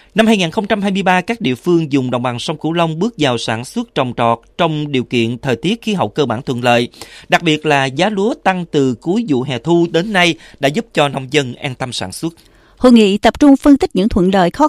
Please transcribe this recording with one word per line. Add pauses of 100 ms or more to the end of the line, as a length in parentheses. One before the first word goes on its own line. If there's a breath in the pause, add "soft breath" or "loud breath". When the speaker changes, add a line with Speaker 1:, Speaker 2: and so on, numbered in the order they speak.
(160 soft breath)
Speaker 1:
Năm
hai
nghìn
không
trăm
hai
mươi
ba,
các
địa
phương
vùng
đồng
bằng
sông
Cửu
Long
bước
vào
sản
xuất
trồng
trọt (180)
trong
điều
kiện
thời
tiết
khí
hậu
cơ
bản
thuận
lợi. (400 loud breath)
Đặc
biệt
là
giá
lúa (100)
tăng
từ
cuối
vụ
hè
thu
đến
nay (240 loud breath)
đã
giúp
cho
nông
dân
an
tâm
sản
xuất. (440 soft breath)
Speaker 2:
Hội
nghị
tập
trung
phân
tích
những
thuận
lợi,
khó